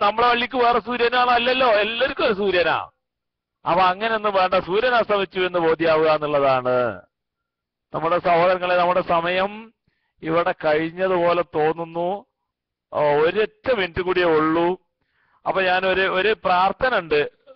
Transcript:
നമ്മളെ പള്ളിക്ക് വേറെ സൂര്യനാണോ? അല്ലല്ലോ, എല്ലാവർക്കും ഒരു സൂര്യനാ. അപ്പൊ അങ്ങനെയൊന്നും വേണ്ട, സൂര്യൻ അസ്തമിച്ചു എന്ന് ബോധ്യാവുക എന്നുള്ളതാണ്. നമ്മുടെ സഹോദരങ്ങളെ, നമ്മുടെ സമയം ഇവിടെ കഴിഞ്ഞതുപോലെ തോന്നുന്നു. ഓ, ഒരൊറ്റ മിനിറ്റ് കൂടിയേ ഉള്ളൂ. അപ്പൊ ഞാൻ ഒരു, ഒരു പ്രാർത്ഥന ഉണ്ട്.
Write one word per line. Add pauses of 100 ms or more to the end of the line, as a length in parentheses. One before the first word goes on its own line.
നമ്മളെ
പള്ളിക്ക്
വേറെ
സൂര്യനാണോ?
അല്ലല്ലോ,
എല്ലാവർക്കും
ഒരു
സൂര്യനാ. (800)
അപ്പൊ
അങ്ങനെയൊന്നും
വേണ്ട,
സൂര്യൻ
അസ്തമിച്ചു
എന്ന്
ബോധ്യാവുക
എന്നുള്ളതാണ്. (920)
നമ്മുടെ
സഹോദരങ്ങളെ,
നമ്മുടെ
സമയം (500)
ഇവിടെ (100)
കഴിഞ്ഞതുപോലെ
തോന്നുന്നു. (680)
ഓ,
ഒരൊറ്റ
മിനിറ്റ്
കൂടിയേ
ഉള്ളൂ. (680)
അപ്പൊ
ഞാൻ
ഒരു,
ഒരു
പ്രാർത്ഥന
ഉണ്ട്. (260)